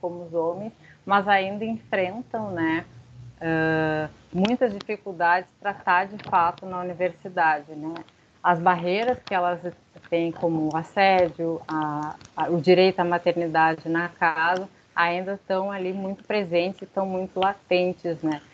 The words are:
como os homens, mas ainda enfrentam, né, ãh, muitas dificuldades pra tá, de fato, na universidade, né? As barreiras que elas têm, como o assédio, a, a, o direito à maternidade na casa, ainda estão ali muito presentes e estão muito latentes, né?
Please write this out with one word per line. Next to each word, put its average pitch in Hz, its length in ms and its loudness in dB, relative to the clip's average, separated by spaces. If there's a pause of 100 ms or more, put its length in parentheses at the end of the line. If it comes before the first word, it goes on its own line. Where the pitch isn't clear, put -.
como 175 240 -6
os 165 80 -12
homens, 175 400 -2 (320)
mas 196 220 2
ainda 202 380 2
enfrentam, 220 880 -4
né, 165 340 -2 (560)
ãh, 160 680 0 (240)
muitas 220 400 2
dificuldades 185 760 0 (100)
pra 202 160 -4
tá, 190 300 2
de 202 140 -10 (120)
fato, 175 340 2
na 185 160 -8
universidade, 175 920 -2
né? 156 220 -10 (480)
As 175 180 4
barreiras 180 640 2
que - 100 -6
elas 175 260 0 (480)
têm, 170 240 0
como 160 400 0
o 156 40 -2
assédio, 165 920 2
a, 151 500 -4 (200)
a, 151 140 -2
o 170 100 0
direito 185 400 6
à 175 40 2
maternidade 165 840 0
na 170 200 0
casa, 170 600 0 (260)
ainda 180 400 0
estão 196 360 -4
ali 190 220 -4
muito 196 320 -8
presentes 185 580 -2
e - 20 -12
estão 196 200 -4
muito 185 340 -4
latentes, 180 840 0
né? 156 180 -2 (140)